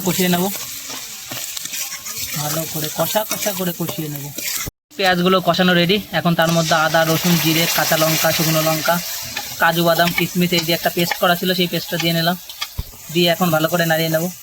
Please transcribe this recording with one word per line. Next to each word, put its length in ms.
কষিয়ে 260
নেব, 100
ভালো 200
করে 140
কষা 240
কষা 280
করে 200
কষিয়ে 340
নেব। 120
পেঁয়াজগুলো 420
কষানো 320
রেডি। 180
এখন 200
তার 180
মধ্যে 180
আদা, 180
রসুন, 300
জিরে, 200
কাঁচা 260
লঙ্কা, 340
শুকনো 320
লঙ্কা, 280
কাজু 260
বাদাম, 300
কিশমিশ, 400
এই 100
যে 100
একটা 180
পেস্ট 260
করা 180
ছিল, 100
সেই 120
পেস্টটা 320
দিয়ে 140
নিলাম। 180
দিয়ে 220
এখন 200
ভালো 180
করে 180
নাড়িয়ে 220
নেব। 100